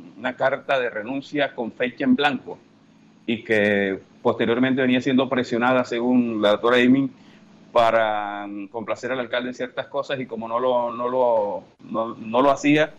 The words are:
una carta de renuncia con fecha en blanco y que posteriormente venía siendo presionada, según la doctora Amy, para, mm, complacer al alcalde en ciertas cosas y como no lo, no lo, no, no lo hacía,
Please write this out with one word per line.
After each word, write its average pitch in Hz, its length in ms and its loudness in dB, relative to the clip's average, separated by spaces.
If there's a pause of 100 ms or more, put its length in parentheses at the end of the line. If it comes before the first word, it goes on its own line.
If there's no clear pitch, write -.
(180)
una 123 180 -8
carta 135 440 -2
de 120 100 -2
renuncia 135 680 -6
con 113 160 -6
fecha 127 320 -6
en 127 120 4
blanco 139 440 -2 (640)
y 113 180 -2
que 101 560 2 (220)
posteriormente 123 600 0
venía 127 200 2
siendo 131 260 2
presionada, 123 580 0
según 120 560 0
la 104 100 4
doctora 117 260 2
Amy, 131 320 4 (640)
para, 107 760 2
mm, 101 200 -10
complacer 113 440 -6
al 131 80 -4
alcalde 123 300 -4
en 123 60 -10
ciertas 131 320 -8
cosas 139 320 -6
y 131 60 -8
como 113 220 -10
no 113 120 -2
lo, 120 340 0
no 120 160 -6
lo, 113 540 0 (260)
no, 113 260 -6
no 113 260 -2
lo 139 100 4
hacía, 147 480 2